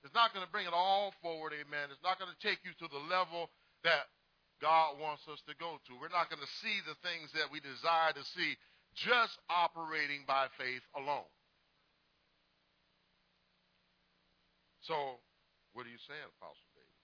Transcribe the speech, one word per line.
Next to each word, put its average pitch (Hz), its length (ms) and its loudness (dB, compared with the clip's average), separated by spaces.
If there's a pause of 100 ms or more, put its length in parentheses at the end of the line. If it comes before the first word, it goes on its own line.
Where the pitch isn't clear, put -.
It's 139 100 -20
not 226 220 6
gonna 185 100 -4
bring 185 220 -4
it 170 80 0
all 196 340 4 (120)
forward, 160 340 -6
amen. 147 340 -6
It's 139 120 -20
not 185 180 0
gonna 180 180 -10
take 202 240 -2
you 180 120 -12
to 165 120 -12
the 143 240 -8
level 170 400 0 (320)
that 151 240 4 (540)
God 156 400 4
wants 151 260 -4
us 151 220 -12
to 147 80 -10
go 160 320 -8
to. 123 100 -16
We're 160 140 -10
not 170 180 2
gonna 147 160 -8 (160)
see 208 240 -2
the 151 100 -6
things 165 360 -8
that 151 180 0
we 151 80 -8
desire 156 540 2
to 139 120 -6 (120)
see 156 220 0 (360)
just 226 540 2
operating 160 800 0
by 135 220 2 (120)
faith 127 240 -4 (100)
alone. 135 320 -2 (3500)
So, 143 360 -2 (540)
what 120 140 -12
are 117 40 -16
you 120 160 -18
saying, 143 220 -14 (100)
Apostle 78 380 -20
David? 67 280 -20